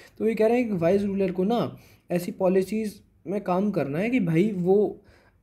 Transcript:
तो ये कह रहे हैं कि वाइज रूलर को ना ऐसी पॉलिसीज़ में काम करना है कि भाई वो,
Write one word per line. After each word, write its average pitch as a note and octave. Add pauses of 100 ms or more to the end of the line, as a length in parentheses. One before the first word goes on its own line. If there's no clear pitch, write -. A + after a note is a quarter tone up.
(180)
तो G#3
ये A3+
कह G#3+
रहे A#3+
हैं B3
कि G#3+
वाइज F#3
रूलर G3
को F#3
ना G#3 (340)
ऐसी F3+
पॉलिसीज़ F#3+ (320)
में G3+
काम G3
करना C#3+
है G#3+
कि B3+
भाई F3
वो, F#3 (400)